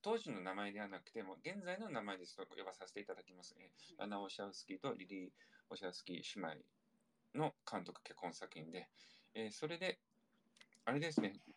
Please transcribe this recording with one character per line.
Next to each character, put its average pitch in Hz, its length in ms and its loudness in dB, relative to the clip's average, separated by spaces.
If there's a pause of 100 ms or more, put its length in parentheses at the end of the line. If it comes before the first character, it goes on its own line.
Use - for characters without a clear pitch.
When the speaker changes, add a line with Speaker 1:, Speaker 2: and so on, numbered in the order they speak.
Speaker 1:
当 226 160 6
時 180 140 0
の 98 100 0
名 95 140 2
前 101 160 2
で 101 80 -2
は 104 80 0
な 95 120 -2
く - 120 -18
て、 113 100 -2
も 95 120 -4
う - 100 -12
現 190 200 -2
在 180 160 0
の 214 100 -2
名 123 120 0
前 101 160 0
で 92 80 -6
す - 100 -10
と 95 120 -4
呼 - 160 -6
ば 95 100 0
さ 92 140 -6
せ - 60 -12
て 104 80 -2
い 101 40 -4
た 95 80 0
だ 90 100 -10
き 92 100 -18
ま 90 100 -16
す。 - 160 -12
え 92 60 -16
ー、 - 260 -18
Speaker 2:
う - 40 -18
ん。 - 20 -20
Speaker 1:
ラ 101 100 2
ナ・ 101 120 4
オ 98 100 0
シ - 120 -2
ャ 101 60 2
ウ 95 60 -4
ス - 120 -8
キ 95 100 -2
ー 92 40 -4
と 131 160 2
リ 92 100 -8
リ 95 220 -4
ー・ - 20 -6 (400)
オ 95 60 -4
シ 95 100 -2
ャ 90 40 4
ウ 87 40 -2
ス - 80 -8
キ 92 120 -4
ー 87 280 -2
姉 78 220 0 (720)
妹 131 100 2
の 143 80 4 (160)
監 98 140 2
督、 98 200 -6
脚 - 160 -10
本 87 140 0
作 - 180 -6
品 80 200 -6
で、 90 180 -4 (460)
え 110 120 0
ー、 107 40 -4
そ - 160 -2
れ 170 100 0
で、 185 220 2 (840)
あ 123 80 6
れ 143 60 8
で 160 120 4
す - 100 8
ね、 98 120 6 (240)